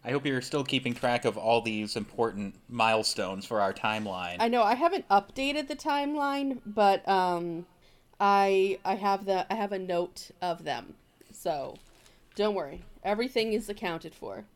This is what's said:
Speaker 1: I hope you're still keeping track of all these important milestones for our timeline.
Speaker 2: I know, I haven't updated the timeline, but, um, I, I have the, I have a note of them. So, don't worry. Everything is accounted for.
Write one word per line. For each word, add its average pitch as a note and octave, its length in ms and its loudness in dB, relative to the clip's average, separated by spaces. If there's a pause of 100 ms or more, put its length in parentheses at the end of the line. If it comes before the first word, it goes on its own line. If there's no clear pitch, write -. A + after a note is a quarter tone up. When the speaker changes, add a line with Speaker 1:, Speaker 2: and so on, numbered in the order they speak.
Speaker 1:
I A#2+ 60 -6
hope C#3 140 0
you're C3+ 180 0
still C#3+ 220 -2
keeping C3 300 0
track A#2+ 300 0
of G#2+ 120 2
all A2+ 240 4
these G#2+ 360 -4
important G2+ 580 -4 (140)
milestones A2 760 0
for A2 140 0
our G2 120 2
timeline. G2 640 -4
Speaker 2:
I A3+ 100 0
know, A#3+ 140 2
I G#3+ 120 4
haven't E4+ 340 0
updated C#4 580 0
the D4 100 -8
timeline, C#4+ 880 -2
but, G#3 440 4
um, F3 580 0 (540)
I, G3 640 4
I F#3+ 100 0
have G3 300 0
the, F#3+ 280 0
I G#3+ 40 0
have G3+ 160 -2
a G3 60 -4
note F3+ 520 -4 (100)
of E3+ 240 -4
them. B2+ 300 -6 (380)
So, D3 440 -4 (600)
don't G#3 180 0
worry. D#3+ 280 -6 (200)
Everything A3+ 500 0
is G#3+ 160 -2
accounted E3+ 460 -6
for. A#2 300 -12 (120)